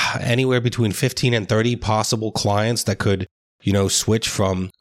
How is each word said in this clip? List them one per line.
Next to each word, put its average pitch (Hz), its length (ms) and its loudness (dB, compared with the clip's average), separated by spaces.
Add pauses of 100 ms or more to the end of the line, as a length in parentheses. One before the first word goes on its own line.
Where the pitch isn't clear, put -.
<sighs> - 160 -4
anywhere 127 400 2
between 117 300 0
fifteen 123 440 0
and 107 140 -2
thirty 113 280 2
possible 110 560 -2
clients 107 520 0
that 98 140 -2
could, 95 280 0 (360)
you 98 100 0
know, 98 160 4
switch - 400 0
from 95 420 -2 (100)